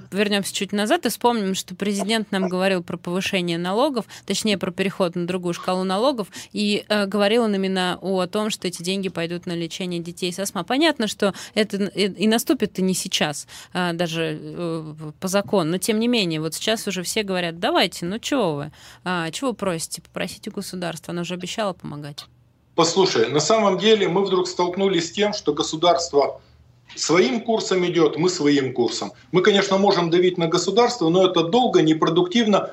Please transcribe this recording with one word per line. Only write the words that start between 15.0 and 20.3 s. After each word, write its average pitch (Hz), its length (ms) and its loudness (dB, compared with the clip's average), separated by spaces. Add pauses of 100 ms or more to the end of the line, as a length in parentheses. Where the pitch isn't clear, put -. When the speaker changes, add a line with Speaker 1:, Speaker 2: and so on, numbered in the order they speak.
Speaker 1:
по 190 100 -8
закону, 190 420 0
но 185 80 0
тем 214 200 0
не 226 100 0
менее, 180 320 2
вот 160 140 -4
сейчас - 320 -2
уже 185 160 -4
все 214 200 -4
говорят: 180 360 -4
"Давайте, 220 460 0
ну 190 140 -4
чего 208 360 0
вы, 143 160 -8 (340)
а, 175 260 -4
чего 254 220 -4
вы 196 40 -6
просите? 175 460 -6
Попросите - 480 -10